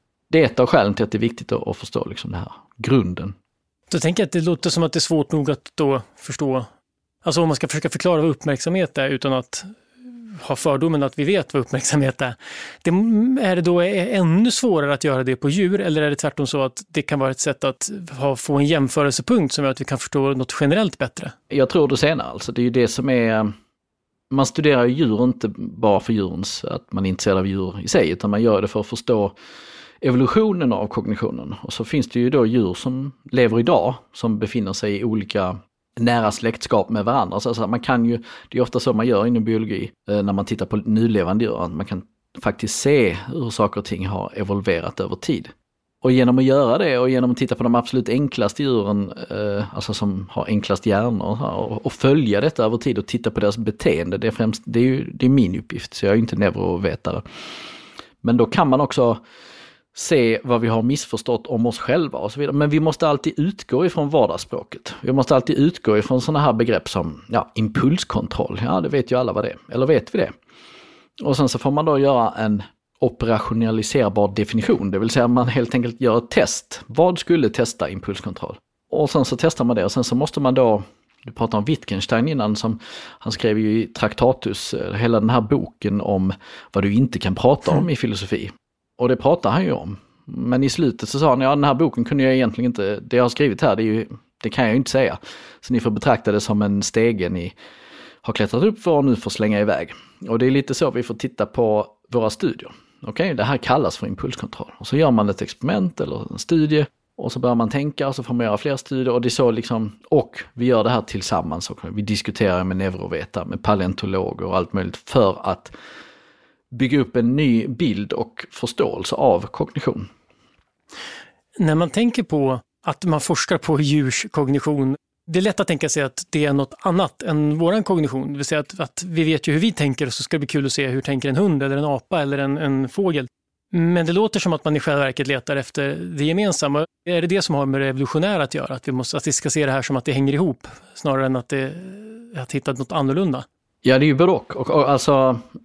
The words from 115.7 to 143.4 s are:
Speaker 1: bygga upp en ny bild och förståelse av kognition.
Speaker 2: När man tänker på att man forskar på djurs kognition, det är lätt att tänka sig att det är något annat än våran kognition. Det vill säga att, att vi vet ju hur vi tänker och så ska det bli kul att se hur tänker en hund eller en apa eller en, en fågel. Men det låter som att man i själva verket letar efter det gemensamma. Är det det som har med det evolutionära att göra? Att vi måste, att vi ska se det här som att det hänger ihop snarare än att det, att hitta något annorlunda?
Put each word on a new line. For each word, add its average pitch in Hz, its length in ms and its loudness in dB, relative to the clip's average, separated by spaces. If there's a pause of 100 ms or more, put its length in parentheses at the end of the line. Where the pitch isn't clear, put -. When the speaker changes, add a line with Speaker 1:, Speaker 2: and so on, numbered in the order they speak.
Speaker 1:
bygga 131 280 2
upp 123 160 -2
en 123 200 2
ny 123 320 4
bild 110 460 -2
och - 380 -6
förståelse - 640 -4
av 98 260 4
kognition. - 680 -6 (1500)
Speaker 2:
När 156 180 2
man 165 140 2
tänker 233 340 0
på 135 360 0 (260)
att 165 200 -6
man 156 160 2
forskar - 360 0
på 151 240 0
djurs 143 500 2
kognition, 139 640 0 (320)
det 170 120 -2
är - 20 2
lätt 202 180 0
att 190 80 0
tänka 156 220 -2
sig 147 140 0
att - 260 -6
det 151 160 2
är 143 80 2
något 139 260 0
annat 180 440 -2
än 151 340 0
våran 180 260 2
kognition. 147 480 -2
Det 143 60 -8
vill 139 80 -6
säga 156 140 -2
att, 160 200 -8
att - 240 -8
vi 170 200 -2
vet 156 240 0
ju 151 60 2
hur 156 60 2
vi 214 120 2
tänker 143 360 0
och 113 60 -6
så - 100 -8
ska - 140 -2
det - 20 -4
bli 135 80 -4
kul 139 180 0
att 131 60 -2
se 139 160 -2
hur 131 140 -2
tänker 139 280 -2
en 131 60 -2
hund 165 280 2
eller 139 140 -2
en 147 80 -2
apa 147 360 -2
eller 139 160 -2
en, 139 200 -2
en 135 320 0
fågel. 156 380 -2 (440)
Men 170 340 2
det 170 80 0
låter 214 260 0
som 170 140 0
att 147 120 -4
man 151 100 2
i 143 40 0
själva 143 240 0
verket 131 240 -2
letar 139 280 -4
efter 139 400 -4
det 165 280 -6
gemensamma. 156 640 0 (200)
Är 175 160 0
det 170 60 0
det 185 140 0
som 160 140 -2
har 139 100 0
med 135 160 0
det 135 60 0
evolutionära 156 560 0
att 131 100 -4
göra? 127 220 -6
Att - 120 -10
vi 139 40 -2
måste, 127 260 -4
att 135 100 -6
vi 147 40 0
ska - 180 -2
se 147 160 0
det 135 60 0
här 135 100 0
som 135 160 -2
att - 80 -4
det 151 60 0
hänger 139 220 2
ihop 151 340 -2 (280)
snarare 135 300 0
än 131 100 0
att 123 140 -6
det, 135 240 -4 (640)
att 127 140 -10
hitta 139 220 -4
något 123 180 -8
annorlunda? 139 540 0 (360)